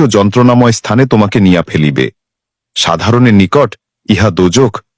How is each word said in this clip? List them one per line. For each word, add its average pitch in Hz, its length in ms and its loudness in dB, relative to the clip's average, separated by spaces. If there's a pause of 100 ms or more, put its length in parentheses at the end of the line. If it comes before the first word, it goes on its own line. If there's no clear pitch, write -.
ও 151 60 4
যন্ত্রণাময় 120 680 2
স্থানে 113 320 -2
তোমাকে 107 340 0
নিয়া 90 240 2
ফেলিবে। 71 420 -2 (680)
সাধারণের 107 600 0
নিকট 107 340 2 (400)
ইহা 104 200 0
দোজখ 92 440 0 (240)